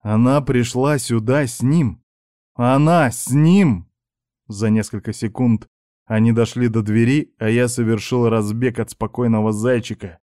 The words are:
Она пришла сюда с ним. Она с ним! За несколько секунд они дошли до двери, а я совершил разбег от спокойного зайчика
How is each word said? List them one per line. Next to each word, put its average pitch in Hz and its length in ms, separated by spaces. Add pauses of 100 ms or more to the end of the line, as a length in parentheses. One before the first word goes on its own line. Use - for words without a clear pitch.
Она 120 400
пришла 127 580
сюда 123 480
с - 160
ним. 131 400 (520)
Она 139 560
с - 200
ним! 151 580 (600)
За 107 220
несколько 107 420
секунд 117 560 (360)
они 113 280
дошли 117 360
до 113 140
двери, 117 560
а 110 100
я 120 200
совершил 117 600
разбег 113 500
от 110 120
спокойного 110 600
зайчика 107 720